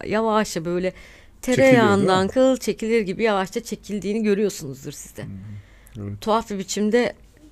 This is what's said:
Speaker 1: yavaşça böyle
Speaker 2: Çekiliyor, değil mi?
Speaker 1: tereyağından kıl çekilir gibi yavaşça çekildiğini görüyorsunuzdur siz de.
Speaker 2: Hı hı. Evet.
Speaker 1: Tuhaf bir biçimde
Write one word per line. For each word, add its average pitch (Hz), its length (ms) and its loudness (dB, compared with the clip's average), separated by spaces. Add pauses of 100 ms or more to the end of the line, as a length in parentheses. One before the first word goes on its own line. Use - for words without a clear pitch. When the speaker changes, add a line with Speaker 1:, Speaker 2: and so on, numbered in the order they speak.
Speaker 1:
yavaşça 214 580 -2
böyle 180 280 -2 (480)
Speaker 2:
Çekiliyor, 254 160 0
değil 262 120 6
mi? 254 60 10
Speaker 1:
tereyağından 196 520 4
kıl 262 300 4
çekilir 220 440 -2
gibi 185 220 -4
yavaşça 202 400 -2
çekildiğini 208 600 -6
görüyorsunuzdur 156 680 -4
siz - 260 -18
de. 104 60 -12
Speaker 2:
Hı 107 40 -12
hı. 101 800 -14
Evet. 101 140 -10
Speaker 1:
Tuhaf 220 280 0
bir 208 80 -6
biçimde 208 560 0 (380)